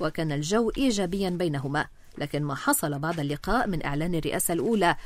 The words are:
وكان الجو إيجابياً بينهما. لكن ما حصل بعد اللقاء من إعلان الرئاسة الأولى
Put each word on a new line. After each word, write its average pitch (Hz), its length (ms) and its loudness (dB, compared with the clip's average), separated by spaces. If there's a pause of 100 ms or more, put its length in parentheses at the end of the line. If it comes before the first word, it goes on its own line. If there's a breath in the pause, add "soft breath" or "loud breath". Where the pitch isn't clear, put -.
وكان 160 320 -2
الجو 196 460 2
إيجابياً 196 520 2
بينهما. 151 560 0 (320 soft breath)
لكن 147 240 -2
ما 143 120 -2
حصل - 440 0
بعد 160 220 -2
اللقاء 165 480 0
من 156 160 -2
إعلان 151 300 -2
الرئاسة 160 400 0
الأولى 180 520 2